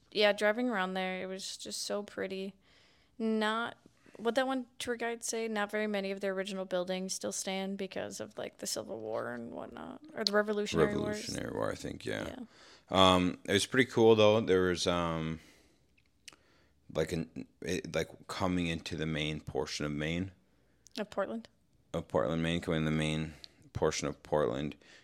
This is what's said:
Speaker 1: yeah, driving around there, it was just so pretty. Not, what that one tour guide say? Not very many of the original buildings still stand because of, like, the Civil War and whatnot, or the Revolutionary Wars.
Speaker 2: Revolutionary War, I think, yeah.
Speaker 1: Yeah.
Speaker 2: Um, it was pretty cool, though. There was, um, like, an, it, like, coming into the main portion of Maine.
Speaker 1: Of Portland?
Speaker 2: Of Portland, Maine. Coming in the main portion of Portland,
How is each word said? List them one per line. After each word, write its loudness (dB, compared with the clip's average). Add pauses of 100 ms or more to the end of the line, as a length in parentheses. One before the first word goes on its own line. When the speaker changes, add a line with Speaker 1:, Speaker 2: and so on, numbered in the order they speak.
(120)
Speaker 1:
yeah, 4
driving 0
around -2
there, -2
it -6
was -10
just -8
so -4
pretty. -6 (640)
Not, 0 (420)
what -2
that 2
one -2 (140)
tour -4
guide -4
say? -2
Not -2
very 0
many -2
of -6
the -2
original -2
buildings -2
still -4
stand -4
because -8
of, -12
like, -8
the -10
Civil -6
War -4
and -10
whatnot, -12 (180)
or -2
the 0
Revolutionary 4
Wars. -2
Speaker 2:
Revolutionary -6
War, 0
I -4
think, -8
yeah. -4
Speaker 1:
Yeah. -8 (540)
Speaker 2:
Um, 8
it 0
was 4
pretty 2
cool, 8
though. 8
There 4
was, 2
um, 0 (1500)
like, 0
an, -6 (160)
it, -4
like, -2 (180)
coming 0
into -4
the -2
main -2
portion -4
of -2
Maine. -2 (680)
Speaker 1:
Of -8
Portland? -6 (460)
Speaker 2:
Of -4
Portland, 2
Maine. 0
Coming 0
in 2
the 2
main 0 (400)
portion 2
of -6
Portland, 0 (280)